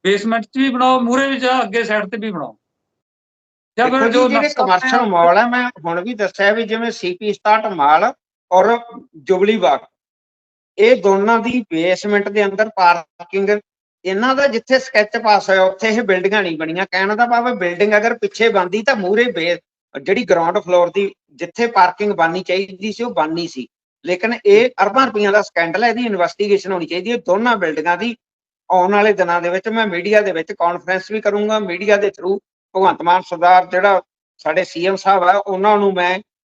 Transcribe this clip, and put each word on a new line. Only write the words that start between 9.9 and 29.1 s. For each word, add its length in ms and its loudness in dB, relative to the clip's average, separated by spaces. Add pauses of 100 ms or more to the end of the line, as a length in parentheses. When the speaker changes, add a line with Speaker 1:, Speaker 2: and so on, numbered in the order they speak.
Speaker 2:
ਇਹ 240 4
ਦੋਨਾਂ 380 2
ਦੀ 300 -4
ਬੇਸਮੈਂਟ 600 -2
ਦੇ 160 0
ਅੰਦਰ 300 -2
ਪਾਰਕਿੰਗ, 760 0 (560)
ਇਹਨਾਂ 300 -2
ਦਾ 120 2
ਜਿੱਥੇ 320 0
ਸਕੈਚ 380 0
ਪਾਸ 320 2
ਹੋਇਆ 140 4
ਉੱਥੇ 260 0
ਇਹ 120 0
ਬਿਲਡਿੰਗਾਂ 420 0
ਨਹੀਂ 140 -6
ਬਣੀਆਂ। 340 -4
ਕਹਿਣ 240 -2
ਦਾ 100 2
ਭਾਵ 220 0
ਹੈ 60 -2
ਬਿਲਡਿੰਗ 400 -2
ਅਗਰ 200 2
ਪਿੱਛੇ 360 -2
ਬਣਦੀ 320 -2
ਤਾਂ 140 0
ਮੂਹਰੇ 280 0
ਬੇ-, 340 -4 (440)
ਜਿਹੜੀ 220 -2
ਗਰਾਊਂਡ 360 0
ਫਲੋਰ 300 2
ਦੀ 240 -2 (200)
ਜਿੱਥੇ 340 -4
ਪਾਰਕਿੰਗ 460 0
ਬਣਨੀ 300 -2
ਚਾਹੀਦੀ 480 -4
ਸੀ 120 -8
ਉਹ 80 -6
ਬਣਨੀ 360 -4
ਸੀ। 200 -12 (380)
ਲੇਕਿਨ 280 -2 (120)
ਇਹ 240 6 (140)
ਅਰਬਾਂ 240 2
ਰੁਪਈਆਂ 240 -2
ਦਾ 100 4
ਸਕੈਂਡਲ 420 -2
ਹੈ, 60 4
ਇਹਦੀ 160 -4
ਇਨਵੈਸਟੀਗੇਸ਼ਨ 680 -2
ਹੋਣੀ 140 -4
ਚਾਹੀਦੀ 260 -6
ਹੈ 60 -2
ਦੋਨਾਂ 400 0
ਬਿਲਡਿੰਗਾਂ 400 -2
ਦੀ। 180 -6 (560)
ਆਉਣ 200 2
ਵਾਲੇ 220 4